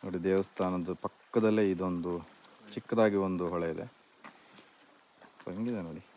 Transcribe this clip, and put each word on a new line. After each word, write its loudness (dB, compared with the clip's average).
ಇದು -4
ದೇವಸ್ಥಾನದ 0
ಪಕ್ಕದಲ್ಲೇ 2
ಇದೊಂದು -2
ಚಿಕ್ಕದಾಗಿ 2
ಒಂದು 0
ಹೊಳೆ -2
ಇದೆ. -8
So, -8
ಹೆಂಗಿದೆ -4
ನೋಡಿ -8